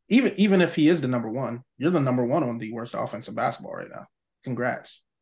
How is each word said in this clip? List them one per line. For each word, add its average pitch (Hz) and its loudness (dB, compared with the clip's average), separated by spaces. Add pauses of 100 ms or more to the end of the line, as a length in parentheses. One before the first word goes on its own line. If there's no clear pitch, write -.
even, 240 4
even 196 6
if 165 2
he 156 6
is 170 4
the 131 -2
number 120 -2
one, 120 -6 (160)
you're 151 0
the 170 2
number 127 2
one 147 0
on 120 -4
the 110 -8
worst 117 -10
offense 117 -8
in 107 -12
basketball 117 -4
right 50 -12
now. - -16 (380)
Congrats. 123 -6 (200)